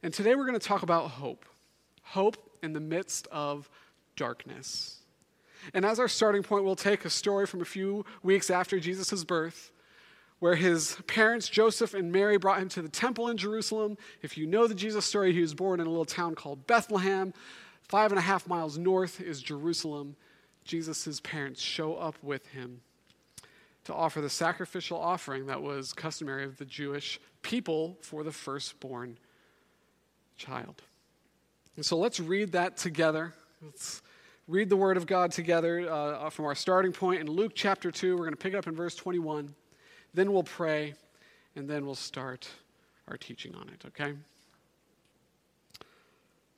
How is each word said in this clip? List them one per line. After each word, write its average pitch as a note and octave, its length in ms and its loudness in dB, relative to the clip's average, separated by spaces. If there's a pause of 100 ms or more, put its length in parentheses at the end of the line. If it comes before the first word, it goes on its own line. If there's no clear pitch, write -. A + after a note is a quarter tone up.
And E3 100 -4
today A3 220 4
we're C#4 100 0
gonna B3 140 -2
talk G3 240 0
about E3 260 2
hope. B2+ 360 -10 (580)
Hope G3+ 340 0 (260)
in D#3 100 -6
the D3+ 60 -4
midst D#3+ 480 -4
of D3 420 -6 (460)
darkness. - 840 -8 (760)
And F#3 120 2
as A3 140 4
our B3 80 4
starting G3+ 360 4
point, G3+ 200 2
we'll F#3+ 120 2
take G3+ 300 2
a E3 40 -4
story G3+ 360 2
from F#3 160 -6
a E3+ 40 -2
few G3 400 -4 (180)
weeks F#3+ 260 6
after F3+ 300 2
Jesus' F3+ 440 -2
birth, E3 480 -2 (680)
where F3 160 6
his E3 420 4 (100)
parents, A3 420 4
Joseph A3 440 4
and F3+ 180 -2
Mary, G3+ 260 6
brought F#3+ 220 4
him F#3+ 100 -2
to F3+ 120 -6
the D#3 80 -6
temple A#3 400 0
in A#3 80 -2
Jerusalem. G#3+ 600 -2 (240)
If D3+ 160 -10
you D#3 80 -2
know G#3+ 220 6
the A3 80 0
Jesus G#3 300 -2
story, F#3+ 280 4
he F3 80 4
was D#3 120 2
born F#3 260 0
in E3 80 0
a - 20 -2
little E3 160 0
town E3+ 300 -4
called C#3 320 -10
Bethlehem. F#3+ 680 2 (480)
Five G#3 300 4
and G3 80 4
a E3+ 40 2
half F#3 240 2
miles E3 300 -4
north F#3 420 2
is E3+ 220 -8
Jerusalem. D3 720 -4 (480)
Jesus' D#3+ 580 -6
parents C#3 400 -6
show D#3+ 340 -4
up D#3+ 260 -6
with C#3 260 -6
him B2 340 -14 (1040)
to - 80 -8
offer D#3 280 0
the C#3+ 80 -2
sacrificial E3+ 680 -4
offering D3+ 480 -4
that C3+ 140 -6
was C#3 320 -8
customary C#3+ 500 -6
of C3+ 140 -10
the C#3+ 80 -12
Jewish C#3+ 540 -8 (220)
people F3 600 -2
for D3+ 220 -10
the D#3 80 -6
firstborn B2+ 840 -10 (1160)
child. - 480 -12 (960)
And D3+ 80 -6
so E3+ 120 2
let's G#3+ 220 0
read F#3 320 0
that F3 260 0
together. D#3+ 560 0 (300)
Let's - 400 -12 (440)
read F#3+ 220 2
the G3+ 60 8
Word F#3+ 220 6
of E3+ 100 -2
God F3+ 240 4
together, E3+ 580 2
uh, D3 400 -2
from D#3 160 -6
our C#3+ 80 0
starting F#3 380 4
point F3+ 300 0
in D3+ 60 -6
Luke F#3 280 0
chapter - 340 0
two. F#3 260 0
We're F3 100 -2
gonna D3+ 100 -4
pick F#3+ 180 -6
it G3+ 40 0
up F3+ 100 -4
in D#3+ 80 -6
verse E3+ 180 -6
twenty-one. D#3 640 -4 (580)
Then F#3+ 180 4
we'll F#3 120 4
pray, D3+ 500 -2 (640)
and C#3 120 -8
then D3 200 -4
we'll C3+ 80 -6
start C3 520 -10 (600)
our - 100 -10
teaching - 380 -14
on - 140 -14
it, - 180 -20
okay? D3 260 -6 (2500)